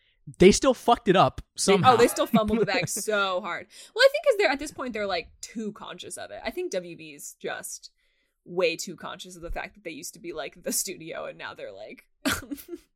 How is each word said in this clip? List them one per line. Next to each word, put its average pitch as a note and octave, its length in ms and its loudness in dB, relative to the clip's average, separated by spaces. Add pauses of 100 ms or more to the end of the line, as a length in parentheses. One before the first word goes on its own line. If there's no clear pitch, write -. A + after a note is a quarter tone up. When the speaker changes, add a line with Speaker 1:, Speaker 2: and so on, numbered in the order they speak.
(380)
Speaker 1:
They F3+ 140 12
still C4 220 4
fucked - 340 0
it F3+ 80 6
up D3 240 4
Speaker 2:
They, - 200 -12
Speaker 1:
somehow. G3 340 6
Speaker 2:
oh, - 20 6
they A#3 120 6
still D#4+ 180 -2
fumbled A3 320 2
the G#3 80 2
Speaker 1:
<laughs> F#3+ 80 -2
Speaker 2:
bag F3+ 140 -2
so G3 520 -2
hard. F3 260 -8 (280)
Well, A4 100 2
I C5+ 80 10
think D#5 140 -4
'cause C5+ 120 4
they're, F#4+ 120 4
at C#4 80 -2
this - 140 -10
point, B3+ 200 -8
they're, G#3 140 -4
like, F3+ 240 -4 (100)
too G#3+ 320 -10
conscious - 460 -16
of F#2+ 140 -14
it. G2+ 120 -14
I A3+ 60 -6
think F4+ 220 -8
W F3 260 -8
B D#3 160 -18
is - 260 -18
just - 500 -12 (540)
way E3+ 320 0
too E3+ 180 -10
conscious F3+ 420 -16
of D#3+ 60 -20
the E3 80 -12
fact - 240 -10
that G#3 100 -20
they E3+ 60 -12
used D#3+ 240 -14
to - 60 -20
be, E3+ 140 -12
like, D#3 280 -14
the G#3 100 -4
studio, D#3+ 520 -6
and D#3 140 -12
now D3 160 -12
they're A#2+ 180 -14
like, G#2+ 320 -20 (220)
<laughs> - 160 -4 (540)